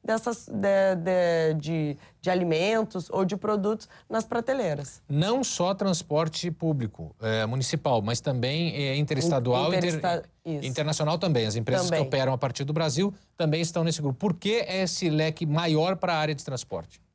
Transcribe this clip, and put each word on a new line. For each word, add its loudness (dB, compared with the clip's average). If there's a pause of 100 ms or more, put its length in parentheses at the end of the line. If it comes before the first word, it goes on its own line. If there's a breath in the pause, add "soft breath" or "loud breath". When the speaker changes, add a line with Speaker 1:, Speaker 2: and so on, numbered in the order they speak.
Speaker 1:
dessas, -2
de, 4
de, 2
de, -2 (220 loud breath)
de -2
alimentos 0
ou 0
de 0
produtos -2 (220 loud breath)
nas -2
prateleiras. -2
Speaker 2:
Não 2
só 0
transporte 0
público, -4
é, 0
municipal, 0
mas -2
também, -2
é, -2
interestadual, 2
Speaker 1:
In-, 2
Speaker 2:
inter-, 0
Speaker 1:
interesta-, -2 (140)
isso. -4
Speaker 2:
internacional 0
também. 2
As -2
empresas 0
que 0
Speaker 1:
Também. 2
Speaker 2:
operam 0
a -2
partir -4
do -4
Brasil 0 (240 loud breath)
também 2
estão -2
nesse 0
grupo. -2
Por 0
que 0
esse -2
leque 0
maior 2
para 0
a 2
área 0
de -12
transporte? -8 (140)